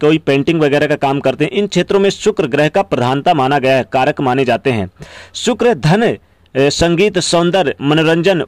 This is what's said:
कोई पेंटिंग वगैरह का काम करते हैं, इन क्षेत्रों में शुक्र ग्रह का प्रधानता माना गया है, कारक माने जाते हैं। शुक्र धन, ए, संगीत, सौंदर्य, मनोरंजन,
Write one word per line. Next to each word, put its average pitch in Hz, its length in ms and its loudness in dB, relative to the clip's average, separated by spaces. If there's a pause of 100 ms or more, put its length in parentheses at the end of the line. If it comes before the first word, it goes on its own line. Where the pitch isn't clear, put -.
कोई 156 200 2
पेंटिंग 147 400 0
वगैरह 147 260 2
का 147 100 -2
काम 139 240 -2
करते 131 240 -2
हैं, 151 60 -2
इन 202 160 -2
क्षेत्रों 196 340 0
में 196 100 2
शुक्र 202 360 -2
ग्रह 139 220 0
का 196 160 0
प्रधानता 135 500 0
माना 143 240 0
गया 131 180 2
है, 123 160 0
कारक 131 280 -2
माने 135 240 0
जाते 120 260 -2
हैं। 101 200 -4 (460)
शुक्र 240 400 0
धन, 160 260 0
ए, 131 680 -2
संगीत, 170 500 0
सौंदर्य, 170 640 0
मनोरंजन, 160 640 0